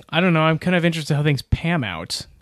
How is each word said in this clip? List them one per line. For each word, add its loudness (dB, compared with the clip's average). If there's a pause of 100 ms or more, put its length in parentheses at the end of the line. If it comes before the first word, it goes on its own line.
I 0
don't 4
know. 4
I'm 2
kind 0
of 0
interested 0
how 0
things 0
pan -2
out -8 (160)